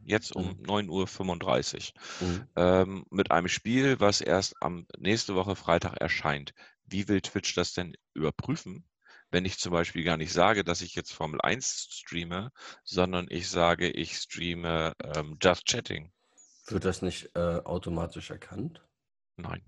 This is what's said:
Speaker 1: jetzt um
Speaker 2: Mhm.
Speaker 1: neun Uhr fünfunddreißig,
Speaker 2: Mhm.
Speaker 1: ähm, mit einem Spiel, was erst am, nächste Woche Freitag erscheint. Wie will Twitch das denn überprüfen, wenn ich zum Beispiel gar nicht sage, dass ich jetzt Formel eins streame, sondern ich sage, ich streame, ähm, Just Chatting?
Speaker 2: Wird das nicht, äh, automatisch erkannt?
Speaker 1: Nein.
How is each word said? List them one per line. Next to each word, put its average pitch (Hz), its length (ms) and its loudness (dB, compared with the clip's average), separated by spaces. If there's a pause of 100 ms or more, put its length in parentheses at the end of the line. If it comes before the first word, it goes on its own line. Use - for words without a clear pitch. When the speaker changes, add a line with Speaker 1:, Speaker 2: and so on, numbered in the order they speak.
Speaker 1:
jetzt 107 320 -2
um 92 220 -4
Speaker 2:
Mhm. 98 40 -18
Speaker 1:
neun 101 280 0
Uhr 95 180 0
fünfunddreißig, 87 880 -2 (260)
Speaker 2:
Mhm. 90 360 -2
Speaker 1:
ähm, 92 540 6
mit - 220 2
einem 85 160 4
Spiel, 131 520 2
was 101 220 6
erst - 400 2
am, 87 240 -4 (120)
nächste 101 380 0
Woche 92 200 0
Freitag - 420 2
erscheint. 73 560 -2 (320)
Wie 98 220 -4
will 98 140 4
Twitch - 340 -4
das 90 180 0
denn 87 220 -6 (180)
überprüfen, 92 760 -4 (440)
wenn 90 140 2
ich 92 120 -4
zum 90 140 -4
Beispiel 85 320 2
gar 82 140 2
nicht 80 160 -6
sage, 98 300 6
dass 85 180 -2
ich 90 120 -10
jetzt - 200 -8
Formel 78 280 -4
eins - 500 -2
streame, 87 600 -8 (320)
sondern 90 460 2
ich 92 200 -4
sage, 87 400 4
ich - 280 -4
streame, 82 760 -2 (100)
ähm, 76 380 -6
Just 90 240 6
Chatting? - 460 -4 (560)
Speaker 2:
Wird 92 180 -2
das 92 160 0
nicht, - 340 -6
äh, 85 40 0 (260)
automatisch 85 640 -4
erkannt? - 580 -10 (480)
Speaker 1:
Nein. 87 320 -8